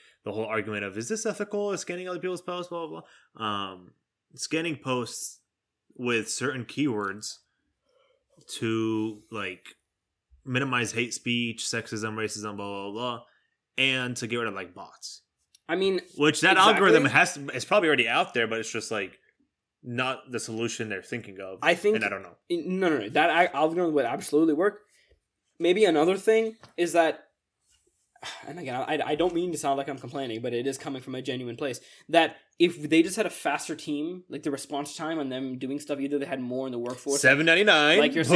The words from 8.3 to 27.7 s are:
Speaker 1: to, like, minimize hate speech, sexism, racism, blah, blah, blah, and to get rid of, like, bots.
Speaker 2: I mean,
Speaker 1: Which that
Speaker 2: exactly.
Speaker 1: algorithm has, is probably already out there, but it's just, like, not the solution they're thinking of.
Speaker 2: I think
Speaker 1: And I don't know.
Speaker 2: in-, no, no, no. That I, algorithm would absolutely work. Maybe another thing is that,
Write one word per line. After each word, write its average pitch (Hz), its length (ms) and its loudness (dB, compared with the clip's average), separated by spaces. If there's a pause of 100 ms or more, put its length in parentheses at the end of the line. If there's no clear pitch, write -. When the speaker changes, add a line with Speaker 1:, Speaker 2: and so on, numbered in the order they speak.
Speaker 1:
to, 110 760 -2 (100)
like, 95 440 -10 (680)
minimize 127 460 -2
hate 117 220 -4
speech, 120 500 -4
sexism, 110 520 -6
racism, 107 420 -6
blah, 101 320 -8
blah, - 20 -10
blah, 117 320 -6 (540)
and 131 400 0
to 117 100 -6
get 117 100 -2
rid 117 100 -2
of, 101 60 -6
like, 90 200 -10
bots. - 480 -18 (480)
Speaker 2:
I 170 60 -2
mean, 190 260 0 (160)
Speaker 1:
Which 147 240 4
that 185 120 8
Speaker 2:
exactly. 196 200 8
Speaker 1:
algorithm 170 320 6
has, 147 320 4 (160)
is 123 120 -6
probably 196 220 2
already 131 200 2
out 156 260 0
there, 113 140 0
but 113 120 -4
it's 110 120 -8
just, 113 200 -6
like, 101 280 -6 (640)
not 127 480 -6
the 117 80 -4
solution 113 500 -6
they're 95 120 -6
thinking 104 380 -10
of. 95 220 -12
Speaker 2:
I 165 140 2
think 208 220 2
Speaker 1:
And 214 80 -2
I - 40 0
don't 98 140 -6
know. 87 120 -20 (140)
Speaker 2:
in-, 175 300 -2
no, 185 100 2
no, 151 100 2
no. 104 100 -6
That 151 200 4
I, 170 180 6
algorithm 160 460 0
would 135 120 4
absolutely 147 480 2
work. 190 280 0 (800)
Maybe 180 260 4
another 170 320 4
thing 220 400 2 (200)
is 170 160 0
that, 165 320 2 (560)